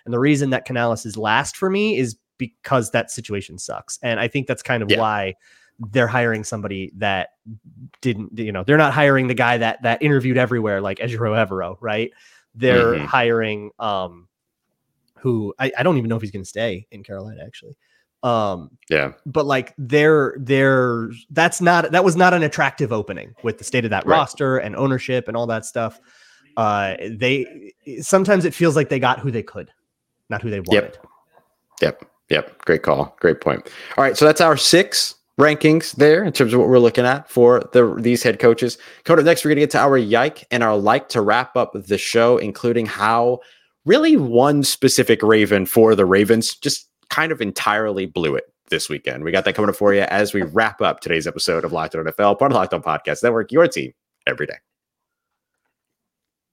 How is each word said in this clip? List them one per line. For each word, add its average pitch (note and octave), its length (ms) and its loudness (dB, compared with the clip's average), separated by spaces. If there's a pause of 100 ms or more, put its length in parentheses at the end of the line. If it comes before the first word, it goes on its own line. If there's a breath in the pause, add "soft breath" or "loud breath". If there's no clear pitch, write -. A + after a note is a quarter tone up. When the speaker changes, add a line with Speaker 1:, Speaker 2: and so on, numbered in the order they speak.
Speaker 1:
And A#2 80 -10
the A#2+ 60 0
reason C#3 320 0
that B2+ 140 -4
Canales A#2+ 400 -4
is G#2+ 120 -12
last A2 400 -2
for F#3+ 120 -4
me G#3 280 -2
is B2 180 -4 (220)
because B2 540 -4
that A#2+ 180 -2
situation G2+ 480 -10
sucks. - 460 -12
And A#2 160 -4
I A#2 80 -2
think C3 180 -6
that's B2+ 160 -8
kind A#2+ 220 -4
of G#2 80 -2
Speaker 2:
Yeah. G#2+ 80 2
Speaker 1:
why G#2 360 -4 (440 soft breath)
they're A#2 280 0
hiring A2+ 360 -2
somebody G2 540 -10
that G2 320 -4 (720)
didn't, G#2+ 360 -6
you A2 140 -8
know, F#2+ 120 -6
they're C3 140 2
not D3 160 2
hiring C#3 340 2
the B2 60 -2
guy A#2+ 240 0
that, A2+ 240 -4
that A#2 220 -2
interviewed C3 340 0
everywhere, A2 420 -2
like G2 200 -6
Ejiro A2+ 340 -4
Evero, F#2 460 -4
right? A2 320 -6 (420 soft breath)
They're A#2+ 400 2
Speaker 2:
Mm-hmm. - 120 -6
Speaker 1:
hiring, A2+ 760 -2
um, F#2 480 -6 (920)
who A2 400 -4
I, C3 200 -4
I B2 60 -2
don't E3 140 0
even A2+ 100 -4
know A#2 100 -2
if A2 40 -8
he's G#2 100 -10
gonna F#2+ 140 -14
stay G#2 460 -6
in G2+ 120 -20
Carolina, G#2+ 420 -16
actually. - 300 -20 (460)
Um, G2+ 500 -2 (180)
Speaker 2:
Yeah. C#2+ 240 -2 (120)
Speaker 1:
but, D3 200 -2
like, C3+ 320 -4
they're, D3 600 2
they're, B2+ 720 0 (200)
that's D#3+ 320 0
not, E3+ 320 2
that F3+ 100 4
was F3 140 2
not F3+ 160 4
an E3+ 100 0
attractive C#3+ 480 -2
opening G#2 420 -8 (100)
with A2+ 160 -6
the - 40 -20
state B2 220 -2
of G#2+ 60 -4
that F#3+ 140 -4
Speaker 2:
Right. - 120 2
Speaker 1:
roster C3+ 400 -2
and G#2 180 -8
ownership B2+ 540 -4
and A2+ 80 -6
all A#2 100 -4
that A2+ 180 -4
stuff. - 360 -8 (560 soft breath)
Uh, G#2 400 -2 (120)
they, B2 640 -4 (280)
sometimes F#3+ 420 2
it E3 100 -2
feels E3 220 2
like D3 140 0
they C#3 100 -2
got B2+ 200 0
who C3+ 120 -6
they A2+ 120 -6
could, - 280 -18 (580)
not G2+ 120 -6
who A#2 80 -6
they G#2 80 -6
Speaker 2:
Yep. F2+ 100 -10
Speaker 1:
wanted. - 300 0 (840)
Speaker 2:
Yep. - 240 -2 (220)
Yep. - 380 -4
Great D#2+ 180 2
call. C#2 380 0
Great D#2+ 180 2
point. - 320 -4 (260 loud breath)
All C3+ 60 4
right. B2+ 140 0
So D3+ 80 4
that's D3+ 160 6
our D#3 160 4
six - 580 2 (240)
rankings D3+ 560 2
there D3+ 300 6
in D#3+ 80 -4
terms A#2 200 2
of B2 60 6
what F#2+ 80 4
we're B2+ 100 6
looking A#2+ 280 4
at C3+ 240 -2
for A#2+ 420 4
the, A#2 280 4
these A#2+ 220 0
head A2+ 180 0
coaches. A#2+ 380 2 (280 loud breath)
Coming E3 160 4
up D3 40 4
next, E3 200 2
we're D3+ 60 2
gonna D3 100 2
get D3 100 0
to - 80 2
our C3+ 180 4
yike A#2 540 0
and A#2+ 100 0
our A2 140 2
like G#2+ 340 0
to A#2 120 -2
wrap A2 340 0
up A#2+ 180 -2
the G2+ 240 -4
show, A#2 400 2
including A#2 480 -2
how A#2 540 0 (460 soft breath)
really D#4 320 4
one C#3 440 4
specific C3 640 2
Raven G#2 420 4
for A2 300 6
the G2 100 4
Ravens G#2 500 2
just - 320 -6 (220)
kind D#3+ 220 -2
of C#3 100 -6
entirely G#2 640 -2
blew D#2 300 -2
it - 180 -8 (160)
this - 180 -4
weekend. C#2+ 360 -8
We E2 80 -6
got F#2+ 140 0
that F#2+ 100 -2
coming G#2 140 0
up G2 60 -2
for G2+ 200 2
you G2+ 60 2
as G2+ 300 0
we G2 120 -2
wrap G#2 360 -2
up E2+ 200 -2
today's E2 260 -4
episode E2+ 400 -4
of D#2+ 60 -6
Locked D#2+ 240 -6
On D#2+ 60 -6
N D#2+ 60 -6
F D#2+ 120 -6
L, G2+ 160 4
part C#3 160 2
of B2 40 2
Locked G#2+ 160 0
On E2+ 120 -4
Podcast - 400 -4
Network, A2+ 280 -2
your E3 160 4
team C#2 260 -8 (340)
every C2 180 -4
day. - 120 -12 (2000)